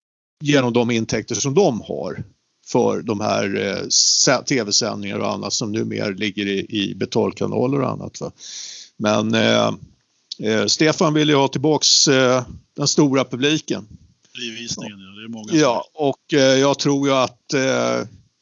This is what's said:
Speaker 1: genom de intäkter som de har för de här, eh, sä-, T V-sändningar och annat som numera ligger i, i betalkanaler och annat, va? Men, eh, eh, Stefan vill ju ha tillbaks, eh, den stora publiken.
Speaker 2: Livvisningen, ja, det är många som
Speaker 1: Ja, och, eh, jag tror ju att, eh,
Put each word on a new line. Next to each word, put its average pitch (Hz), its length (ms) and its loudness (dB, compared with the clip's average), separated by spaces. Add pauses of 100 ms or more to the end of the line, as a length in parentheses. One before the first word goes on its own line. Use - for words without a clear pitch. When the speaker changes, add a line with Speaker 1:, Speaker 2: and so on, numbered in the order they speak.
(400)
Speaker 1:
genom 139 320 2
de 120 180 2
intäkter 113 440 -2
som 135 200 -2
de 151 260 4
har 73 420 -8 (440)
för 107 360 2
de 104 180 -4
här, 104 460 -2
eh, 92 220 -4
sä-, - 580 2
T 123 180 0
V-sändningar 104 540 -2
och 104 140 -4
annat 101 200 -6
som 107 200 -4
numera 107 360 -4
ligger 101 380 -4
i, 98 220 -2
i 98 260 -4
betalkanaler 104 880 -2
och 131 100 -2
annat, 98 300 -10
va? - 120 -10 (640)
Men, 110 380 0
eh, 110 380 2 (680)
eh, 107 240 0
Stefan 156 480 2
vill 151 140 2
ju 151 60 4
ha 139 140 4
tillbaks, 147 600 2
eh, 131 360 4 (320)
den 143 120 -2
stora 135 360 4
publiken. 127 640 -4 (460)
Speaker 2:
Livvisningen, 113 640 -12
ja, 98 200 -20
det 107 40 -18
är 113 40 -16
många 110 200 -12
som 165 100 2
Speaker 1:
Ja, 120 260 2 (100)
och, 147 400 -4
eh, 143 60 6 (180)
jag 139 200 2
tror 139 300 0
ju 135 60 2
att, - 400 -2
eh, 123 440 0 (440)